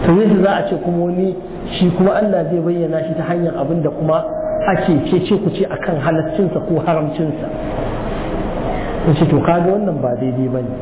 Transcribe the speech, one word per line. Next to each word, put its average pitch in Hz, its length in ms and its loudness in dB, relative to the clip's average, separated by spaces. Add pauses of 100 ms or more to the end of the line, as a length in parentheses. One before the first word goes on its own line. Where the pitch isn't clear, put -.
To 185 60 4
yanzu 196 320 6
za 196 140 4
a - 120 0
ce 185 140 0
kuma 175 240 0
wani 180 300 0 (340)
shi 180 260 2
kuma 190 220 4
Allah 196 320 2
zai 175 80 0
bayyana 165 480 0
shi 160 80 -4
ta 165 160 -4
hanyar 175 240 0
abin 147 280 -2
da 151 80 0
kuma 160 340 0 (420)
ake 175 400 2
cece 190 320 2
ku 180 160 0
ce 190 100 -2
akan 151 380 -4
halaccinsa 160 640 0
ko 160 180 0
haramcinsa. 156 640 -2 (1600)
In 156 80 4
ce 170 140 4
to 151 120 4
kaga 170 300 2
wannan 190 320 0
ba 123 160 0
daidai 127 320 0
ba 127 80 -2
ne. 117 240 -4